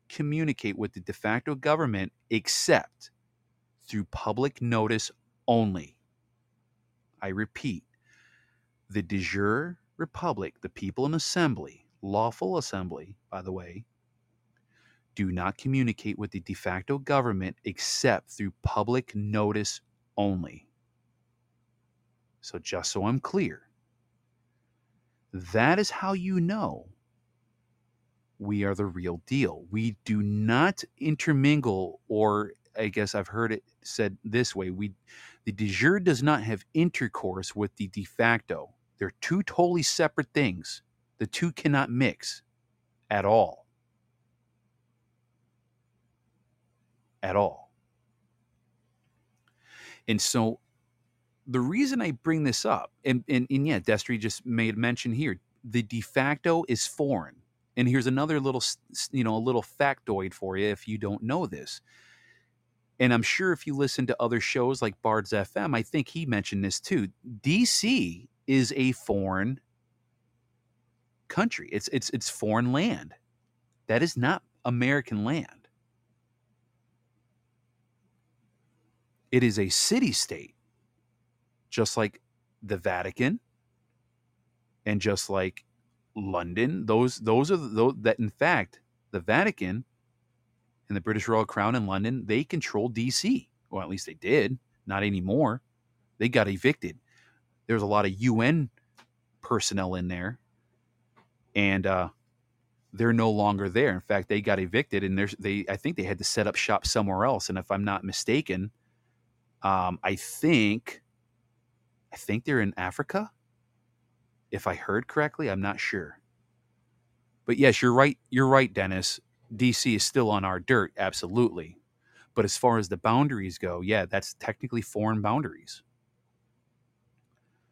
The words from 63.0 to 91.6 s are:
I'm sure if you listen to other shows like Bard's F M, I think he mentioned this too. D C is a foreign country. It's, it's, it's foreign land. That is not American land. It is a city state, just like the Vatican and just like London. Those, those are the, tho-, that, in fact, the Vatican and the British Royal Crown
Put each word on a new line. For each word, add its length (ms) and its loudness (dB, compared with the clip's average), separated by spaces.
I'm 100 4
sure 280 0
if 140 -4
you 100 -6
listen 320 0
to 140 -2
other 180 0
shows 420 0
like 200 -4
Bard's 320 0
F 240 -2
M, 160 -2
I 80 0
think 260 -2
he 180 -8
mentioned 380 -2
this 160 -2
too. 280 -2
D 240 4
C 640 0
is 280 4
a 160 2
foreign 680 -2
country. 420 -2
It's, 180 -4
it's, 220 -2
it's 180 -4
foreign 420 0
land. 420 -2
That 160 4
is 120 -2
not 280 0
American 640 0
land. 220 -2
It 100 8
is 160 4
a 120 2
city 420 2
state, 420 -6
just 260 0
like 240 -2
the 160 -6
Vatican 600 -2
and 160 0
just 260 0
like 380 -2
London. 720 -2
Those, 300 4
those 340 2
are 80 2
the, 120 -4
tho-, 320 4
that, 180 2
in 100 0
fact, 500 0
the 100 -4
Vatican 640 0
and 80 -4
the 60 -2
British 260 -2
Royal 180 4
Crown 280 0